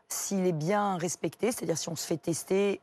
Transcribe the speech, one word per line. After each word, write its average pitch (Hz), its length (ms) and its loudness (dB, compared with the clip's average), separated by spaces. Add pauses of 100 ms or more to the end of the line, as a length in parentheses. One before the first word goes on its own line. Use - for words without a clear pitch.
s'il 190 380 0
est 185 60 4
bien 190 440 2
respecté, 175 560 -2
c'est-à-dire 165 240 -2
si - 140 -6
on 165 40 -4
se - 120 -6
fait 170 100 0
tester 190 640 0